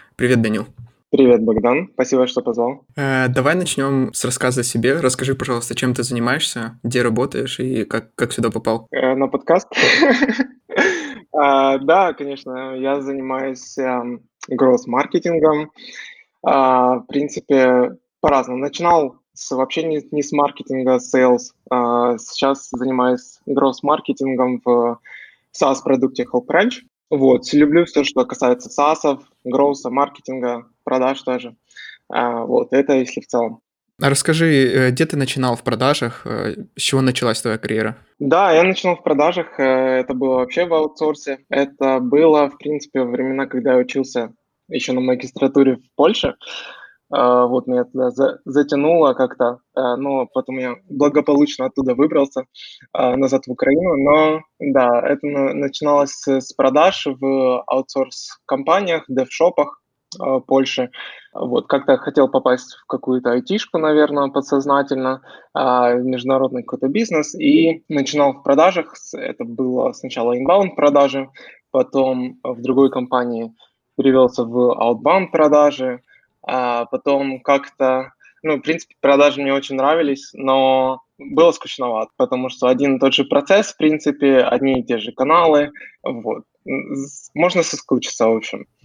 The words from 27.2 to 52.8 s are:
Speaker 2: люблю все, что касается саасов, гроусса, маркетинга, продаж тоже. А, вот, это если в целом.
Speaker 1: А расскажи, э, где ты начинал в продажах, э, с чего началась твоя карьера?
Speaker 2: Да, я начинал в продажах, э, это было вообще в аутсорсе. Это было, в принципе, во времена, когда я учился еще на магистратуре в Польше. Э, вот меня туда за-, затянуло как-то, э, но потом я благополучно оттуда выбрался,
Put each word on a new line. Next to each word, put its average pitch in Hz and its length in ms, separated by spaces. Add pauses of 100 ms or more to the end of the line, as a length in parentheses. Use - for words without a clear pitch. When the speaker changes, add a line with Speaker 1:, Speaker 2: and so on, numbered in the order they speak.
Speaker 2:
люблю 151 320
все, 147 180
что 131 220
касается 123 440
саасов, 147 540 (200)
гроусса, 139 460
маркетинга, 127 760 (180)
продаж 131 380
тоже. 123 340 (540)
А, 120 340
вот, 120 300
это 139 200
если 123 280
в - 60
целом. 117 340 (400)
Speaker 1:
А 143 80
расскажи, 160 380
э, 131 440
где 143 140
ты 160 120
начинал 131 380
в - 80
продажах, 123 600
э, 110 400 (120)
с - 40
чего 135 200
началась 127 400
твоя 110 160
карьера? 110 400 (220)
Speaker 2:
Да, 165 340
я 165 100
начинал 185 320
в - 80
продажах, 156 560
э, 135 40
это 131 500
было 127 220
вообще 127 300
в 170 80
аутсорсе. 151 640 (100)
Это 139 500
было, 147 500
в 139 80
принципе, 143 440
во 120 100
времена, 131 340
когда 127 280
я 127 60
учился 127 540 (360)
еще 127 240
на 127 80
магистратуре 131 760
в - 200
Польше. 160 400 (760)
Э, 123 360
вот 123 200
меня 123 180
туда 127 260
за-, 131 340
затянуло 147 680
как-то, 123 460 (160)
э, 123 200
но 135 320
потом 131 320
я 123 160 (140)
благополучно 143 760
оттуда 131 300
выбрался, 139 500 (480)